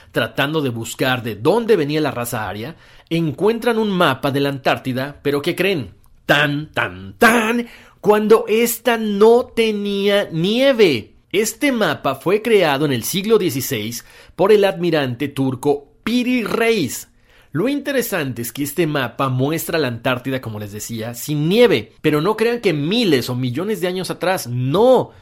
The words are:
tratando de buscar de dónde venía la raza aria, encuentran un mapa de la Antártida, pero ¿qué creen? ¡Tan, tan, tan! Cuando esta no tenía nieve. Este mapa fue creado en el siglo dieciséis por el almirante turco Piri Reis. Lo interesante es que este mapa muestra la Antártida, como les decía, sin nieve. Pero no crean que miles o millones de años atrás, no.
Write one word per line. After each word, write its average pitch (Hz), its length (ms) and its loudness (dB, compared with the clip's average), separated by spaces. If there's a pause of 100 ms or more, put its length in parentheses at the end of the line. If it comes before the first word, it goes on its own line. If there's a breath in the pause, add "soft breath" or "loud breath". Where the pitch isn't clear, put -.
(120 loud breath)
tratando 143 500 -2
de 131 80 -2
buscar 123 520 -4
de 107 140 -6
dónde 214 400 2
venía 151 240 0
la 143 100 -2
raza 117 380 -6
aria, 107 280 -10 (340 loud breath)
encuentran 208 680 0
un 220 120 0
mapa 151 400 0
de 139 100 0
la 139 80 0
Antártida, 131 720 -4
pero 143 200 0
¿qué 170 120 -2
creen? 175 400 -2 (320)
¡Tan, 147 460 0
tan, 98 460 -6
tan! 233 480 2 (340 loud breath)
Cuando 214 480 4
esta 233 500 0
no 220 560 4
tenía 202 800 0
nieve. 202 840 2 (160)
Este 220 400 0
mapa 156 460 0
fue 202 260 0
creado 160 440 2
en 139 60 0
el 117 120 -2
siglo 202 340 2
dieciséis 120 640 -4 (300 loud breath)
por 196 180 4
el 202 120 6
almirante 156 640 0
turco 135 640 -2 (100)
Piri 247 420 0
Reis. 214 640 -2 (440 soft breath)
Lo 185 160 0
interesante 240 720 -4
es 117 100 -10
que 143 120 -6
este 165 220 -2
mapa 135 440 -2
muestra 156 480 -2
la 139 100 0
Antártida, 127 540 -4
como 110 160 -8
les 104 140 -12
decía, 110 420 -10
sin 147 340 -2
nieve. 196 440 4 (100)
Pero 151 180 2
no 208 160 0
crean 233 240 -2
que 190 140 0
miles 151 560 0
o 123 60 -4
millones 156 440 -4
de 180 80 -2
años 180 220 -6
atrás, 170 380 -4
no. 151 720 2